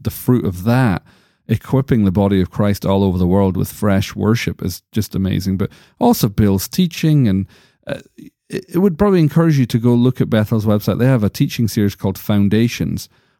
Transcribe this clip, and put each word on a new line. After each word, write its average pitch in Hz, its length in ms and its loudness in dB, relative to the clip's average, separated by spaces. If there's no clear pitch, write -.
the - 100 -6
fruit - 340 0
of 90 180 -6
that, 117 400 0
equipping 117 560 0
the 95 60 2
body 98 300 2
of 87 100 -4
Christ 104 340 -2
all 98 180 2
over 92 140 0
the 90 100 2
world 95 300 2
with 98 140 -4
fresh 101 440 -2
worship 104 460 -2
is 90 300 -8
just - 240 -4
amazing. 95 420 -2
But 95 140 -4
also 240 300 0
Bill's 101 380 0
teaching, 156 600 0
and, 95 200 0
uh, - 140 -10
it, - 520 -14
it 170 100 -6
would 185 200 0
probably 202 200 4
encourage 160 380 2
you 127 80 2
to 120 140 0
go 120 160 2
look 123 260 2
at - 80 -2
Bethel's 107 380 0
website. 104 320 0
They 120 80 2
have 123 160 2
a 98 60 2
teaching - 380 -2
series 101 280 0
called 95 240 -4
Foundations, 101 880 0